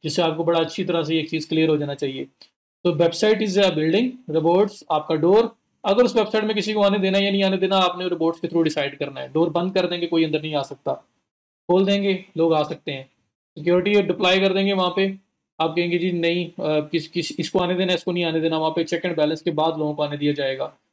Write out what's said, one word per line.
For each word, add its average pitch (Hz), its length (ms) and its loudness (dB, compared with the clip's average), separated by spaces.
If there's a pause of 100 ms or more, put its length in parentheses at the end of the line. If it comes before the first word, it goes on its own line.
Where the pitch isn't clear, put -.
जिससे 160 180 -2
आपको 160 220 0
बड़ा 165 160 2
अच्छी 165 240 -2
तरह 170 180 -2
से 160 160 0
एक 156 120 -4
चीज़ 160 180 -6
clear 160 200 2
हो 156 80 4
जाना 143 180 -4
चाहिए। 135 320 -6 (580)
तो 175 80 2
website 170 460 2
is 220 40 -2
a 196 220 2
building, 170 440 2 (220)
robots 170 600 2
आपका 156 240 0
door, 196 420 4 (280)
अगर 208 200 4
उस - 120 0
website 214 280 0
में 214 100 0
किसी 214 180 -2
को 214 80 0
आने 202 180 4
देना 190 200 0
या 196 120 2
नहीं 196 140 2
आने 190 120 2
देना 190 200 2
आपने 180 320 0
reports 165 320 -2
के 160 60 -4
through 165 180 2
decide 147 340 -2
करना 135 220 -8
है। 131 120 -14
Door 165 180 2
बंद 180 240 -2
कर 180 120 0
देंगे, 170 200 -4
कोई 165 180 2
अंदर 151 180 -2
नहीं 156 120 -6
आ 139 80 0
सकता, - 460 -8 (600)
खोल 190 180 4
देंगे, 196 380 0 (120)
लोग 165 180 2
आ 151 80 2
सकते - 300 -8
हैं। 135 180 -12 (480)
Security 180 440 2
deploy 185 380 2
कर 190 120 2
देंगे 196 200 0
वहाँ 180 240 0
पे, 196 220 0 (420)
आप 160 160 -2
कहेंगे, 175 220 0
"जी 180 140 -2
नहीं, 170 340 0
अ, 170 140 -14
किस, 151 480 -2
किस, - 320 -6
इसको 165 180 -2
आने 175 160 -2
देना, 185 200 0
इसको 180 180 -4
नहीं 175 120 -2
आने 165 160 0
देना", 160 180 0
वहाँ 160 120 0
पे 160 140 -2
check 160 200 -4
and 175 120 -4
balance 156 260 0
के 170 80 -4
बाद 156 280 0
लोगों 151 160 -2
को 151 80 -4
आने 147 140 -4
दिया 147 160 0
जाएगा, 135 440 -4 (160)